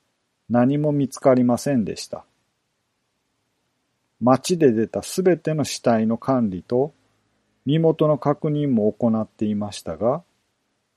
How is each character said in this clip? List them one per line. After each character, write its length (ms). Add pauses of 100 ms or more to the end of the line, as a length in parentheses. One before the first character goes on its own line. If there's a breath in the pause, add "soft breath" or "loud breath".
(500)
何 260
も 160
見 160
つ 120
か 120
り 100
ま 140
せ 180
ん 120
で 100
し 100
た。 200 (1900)
町 380
で 140
出 160
た 140
す 200
べ 160
て 160
の 100
死 160
体 260
の 120
管 320
理 120
と 300 (720)
身 140
元 300
の 100
確 300
認 200
も 240
行 160
っ 180
て 200
い 80
ま 180
し 80
た 160
が、 260 (760)